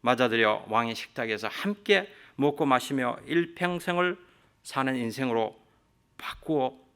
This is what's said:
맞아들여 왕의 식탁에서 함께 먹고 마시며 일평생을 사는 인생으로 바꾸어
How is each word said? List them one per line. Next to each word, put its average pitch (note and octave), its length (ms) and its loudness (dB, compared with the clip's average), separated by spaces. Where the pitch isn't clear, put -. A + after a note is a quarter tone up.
맞아들여 A#2 640 2
왕의 A#2 260 0
식탁에서 A2 540 -6
함께 G3+ 640 -2
먹고 C#3+ 300 2
마시며 B2+ 580 2
일평생을 F3 960 -2
사는 C3 320 -2
인생으로 A#2 640 -2
바꾸어 - 600 -2